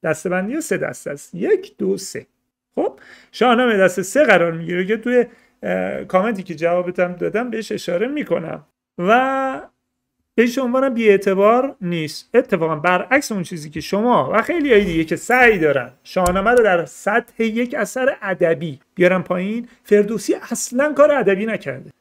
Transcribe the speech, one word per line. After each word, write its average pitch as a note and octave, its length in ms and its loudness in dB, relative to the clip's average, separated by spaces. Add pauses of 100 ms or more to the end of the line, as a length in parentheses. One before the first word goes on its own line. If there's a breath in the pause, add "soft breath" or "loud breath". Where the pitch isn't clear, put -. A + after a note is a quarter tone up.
دسته‌بندی F#3 520 -4
ها D#4+ 60 -6
سه G3+ 160 -4
دست - 300 -8
است. - 280 -12
یک، F4+ 440 -2
دو، G3 180 -2
سه. B2+ 300 -12 (480)
خب، E4+ 260 -4 (320 loud breath)
شاهنامه A#3+ 440 2
دست F#3+ 260 2
سه C#4+ 220 2
قرار E3+ 280 4
می‌گیره E3+ 340 -6
که G#3+ 100 0
توی، B3 300 2 (360 soft breath)
اه، F#2 420 -4
کامنتی F#3+ 380 0
که F3 120 -10
جوابتم F3 580 -2
دادم F3+ 380 -4
بهش G#3+ 220 -8
اشاره F3+ 360 -4
می‌کنم E3 560 -4 (340)
و C4 600 0 (760)
بهش A#3+ 240 2
عنوان C4 360 -2
بی‌اعتبار G#3 840 2
نیست. E3+ 540 -6
اتفاقاً E3 420 0
برعکس F#3 560 0
اون G3 100 -4
چیزی D#3 280 -10
که D#3 100 -8
شما G3 520 0
و G#3+ 100 2
خیلی C#4+ 300 0
های G#3 120 6
دیگه E3 200 0
که E3 120 -4
سعی A#3+ 420 4
دارن C#3 320 0 (140)
شاهنامه F#3+ 460 0
رو B3 120 6
در F3+ 220 2
سطح A3+ 600 -4
یک A#3+ 340 -2
اثر C4 440 -4
ادبی E3 580 -2 (140)
بیارن F3+ 280 2
پایین، G3+ 460 -6 (160 loud breath)
فردوسی G#3 500 2 (160)
اصلاً C4+ 420 -2
کار C#4+ 200 6
ادبی G3+ 340 2
نکرده. D3+ 440 -8 (100)